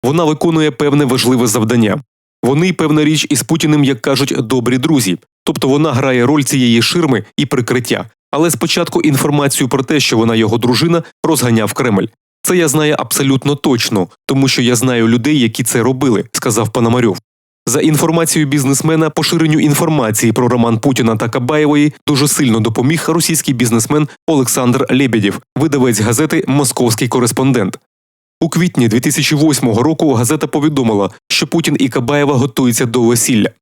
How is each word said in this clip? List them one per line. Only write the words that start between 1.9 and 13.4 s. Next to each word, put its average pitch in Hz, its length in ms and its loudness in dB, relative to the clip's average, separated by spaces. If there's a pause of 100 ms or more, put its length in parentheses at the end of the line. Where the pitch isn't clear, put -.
Вони, 160 300 2
певна 151 320 0
річ, 151 260 0
із 143 120 0
Путіним, 151 420 0
як 131 160 0
кажуть, 139 380 -2
добрі 123 400 0
друзі. 123 400 0 (260)
Тобто 147 240 -2
вона 147 240 2
грає 127 340 0
роль 147 160 2
цієї 120 400 2
ширми 147 420 0 (120)
і 143 100 -2
прикриття. 120 640 -4 (200)
Але 160 200 0
спочатку 170 520 -2
інформацію 143 680 0
про 127 140 -2
те, 147 180 0
що - 160 0
вона 113 180 2
його 113 240 2
дружина, 131 440 0 (220)
розганяв 123 480 0
Кремль. 107 340 0 (360)
«Це 180 140 0
я 165 120 2
знаю 151 300 0
абсолютно 135 580 0